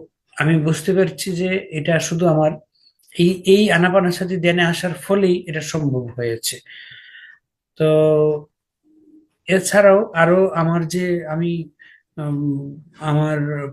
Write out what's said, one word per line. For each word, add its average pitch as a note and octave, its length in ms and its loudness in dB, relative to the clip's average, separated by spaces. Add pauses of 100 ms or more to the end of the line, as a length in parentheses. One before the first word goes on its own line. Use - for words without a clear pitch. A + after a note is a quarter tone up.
(360)
আমি D#3 220 2
বুঝতে D#3+ 360 0
পারছি F3+ 380 -2
যে F#3 380 -4
এটা D#3+ 280 -2
শুধু E3 280 -2
আমার D#3 240 2 (680)
এই, F3+ 280 2
এই G3+ 240 6
আনাপানাসতি F3+ 680 2
ধ্যানে F3 260 2
আসার E3+ 320 -2
ফলেই F#3+ 540 0
এটা D#3 120 -8
সম্ভব C3+ 560 -4
হয়েছে। A#2 440 -6 (1160)
তো D#3 100 2 (1600)
এছাড়াও G3 640 4
আরো F3 360 2
আমার E3 400 -2
যে F3 380 -4
আমি, E3 420 -4 (480)
উম, C#3+ 640 -6 (200)
আমার D3+ 720 -2